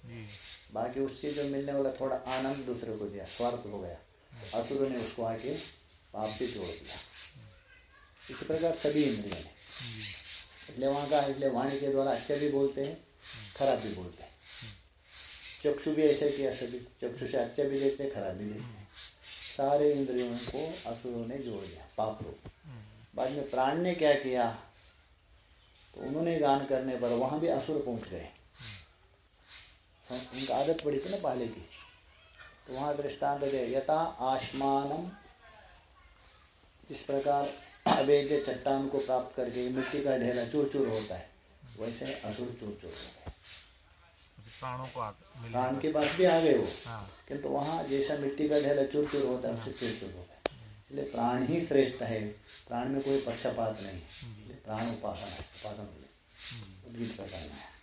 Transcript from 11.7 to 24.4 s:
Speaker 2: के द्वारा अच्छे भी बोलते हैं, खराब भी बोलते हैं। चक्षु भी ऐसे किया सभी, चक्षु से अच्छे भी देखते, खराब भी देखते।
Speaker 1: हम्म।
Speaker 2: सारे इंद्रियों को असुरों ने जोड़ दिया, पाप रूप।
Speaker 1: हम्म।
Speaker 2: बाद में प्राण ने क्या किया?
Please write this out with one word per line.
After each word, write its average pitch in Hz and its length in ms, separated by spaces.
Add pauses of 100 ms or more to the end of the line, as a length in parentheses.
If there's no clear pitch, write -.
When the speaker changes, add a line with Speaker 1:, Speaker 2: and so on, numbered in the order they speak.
Speaker 2:
के 143 80
द्वारा 135 220
अच्छे 120 260
भी 147 120
बोलते 139 380
हैं, - 180 (520)
खराब 135 220
भी 107 160
बोलते 90 260
हैं। - 0 (1400)
चक्षु 147 280
भी 151 120
ऐसे 143 280
किया 135 220
सभी, 123 280
चक्षु 123 460
से 135 100
अच्छे 123 280
भी 139 160
देखते, 139 300
खराब 98 220
भी 101 120
देखते। 107 160
Speaker 1:
हम्म। 110 220 (720)
Speaker 2:
सारे 147 360
इंद्रियों 123 460
को 151 360 (120)
असुरों 117 400
ने 135 120
जोड़ 104 280
दिया, 85 300
पाप 107 260
रूप। 73 160 (260)
Speaker 1:
हम्म। 120 180 (320)
Speaker 2:
बाद 127 160
में 143 200
प्राण 131 280
ने 180 160
क्या 151 200
किया? 127 480 (1300)